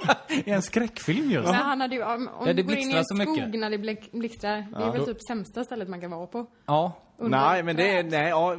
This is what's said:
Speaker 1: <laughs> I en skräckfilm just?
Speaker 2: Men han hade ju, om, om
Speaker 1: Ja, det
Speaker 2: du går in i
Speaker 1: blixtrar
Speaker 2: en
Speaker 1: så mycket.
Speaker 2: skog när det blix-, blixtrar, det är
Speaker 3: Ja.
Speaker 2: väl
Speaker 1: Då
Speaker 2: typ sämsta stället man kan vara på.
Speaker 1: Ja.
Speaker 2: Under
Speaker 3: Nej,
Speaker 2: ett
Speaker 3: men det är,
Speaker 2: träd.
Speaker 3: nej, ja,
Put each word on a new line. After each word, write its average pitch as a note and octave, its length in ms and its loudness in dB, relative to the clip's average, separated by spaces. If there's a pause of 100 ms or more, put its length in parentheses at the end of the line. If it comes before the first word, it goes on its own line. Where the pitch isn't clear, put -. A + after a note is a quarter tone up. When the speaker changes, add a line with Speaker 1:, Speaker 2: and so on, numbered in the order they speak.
(340)
Speaker 1:
<laughs> A#3 160 0
I - 0 -
en G3 120 4
skräckfilm A3+ 680 0
just? C3+ 160 4
Speaker 2:
Men F3+ 80 4
han C4+ 260 2
hade B3+ 160 -2
ju, A#3 80 -2
om, G#3+ 60 -2 (180)
om - 180 -6
Speaker 1:
Ja, - 0 -
det - 60 4
Speaker 2:
du F#3 100 4
går F#3 100 0
in C#4 60 2 (120)
i - 20 0
Speaker 1:
blixtrar - 60 4
Speaker 2:
en - 60 2
Speaker 1:
så G3 100 -4
mycket. D4+ 300 0
Speaker 2:
skog A3 160 -4
när G#3+ 100 -2
det G#3+ 80 -2
blix-, G#3+ 340 -6
blixtrar, A3+ 440 -4
det G#3+ 200 -10
är G#3+ 40 -4
Speaker 3:
Ja. A3 100 0
Speaker 2:
väl B2+ 100 -2
Speaker 1:
Då C#3+ 60 0
Speaker 2:
typ F3 220 -8
sämsta A#3 360 -6
stället A3 240 -8
man F3+ 120 -8
kan F3 100 -10
vara E3+ 160 -8
på. A#3 200 -8 (200)
Speaker 1:
Ja. D#3+ 260 2 (260)
Speaker 2:
Under B2+ 200 2
Speaker 3:
Nej, D#3+ 220 6
Speaker 2:
ett E3 60 -2
Speaker 3:
men E3+ 100 0
det F3+ 140 4
är, F#3 120 2
Speaker 2:
träd. E3 100 -4
Speaker 3:
nej, D3+ 160 2
ja, E3+ 300 2